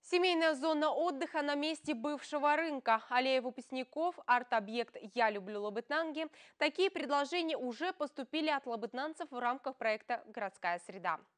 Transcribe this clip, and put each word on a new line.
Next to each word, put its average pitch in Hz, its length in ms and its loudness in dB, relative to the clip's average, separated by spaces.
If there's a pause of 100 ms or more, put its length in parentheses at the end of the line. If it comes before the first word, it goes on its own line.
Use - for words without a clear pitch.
(140)
Семейная 349 400 4
зона 302 380 2
отдыха 311 500 0
на 285 140 0
месте 302 400 -2
бывшего 294 600 0
рынка. 277 540 0
Аллея 262 320 2
выпускников, 262 840 -4
арт-объект 240 680 0 (200)
«Я 226 160 4
люблю 208 320 -6
Лабытнанги». 294 640 -4 (320)
Такие 359 320 4
предложения 311 680 0
уже 254 360 -2
поступили 294 560 -2
от 277 180 0
лабытнанцев 247 640 -6
в 247 80 -6
рамках 262 360 -2
проекта 220 520 -2
«Городская 190 580 -4
среда». 185 320 -2 (200)